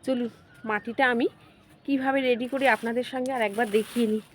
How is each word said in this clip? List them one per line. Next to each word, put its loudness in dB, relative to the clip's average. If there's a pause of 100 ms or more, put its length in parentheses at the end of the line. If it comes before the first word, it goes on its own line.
চলুন -2 (340)
মাটিটা -2 (100)
আমি 2 (580)
কিভাবে 0
রেডি 0
করি 0 (100)
আপনাদের -4
সঙ্গে -4
আর 0
একবার 0 (100)
দেখিয়ে 0
নিই। -2 (120)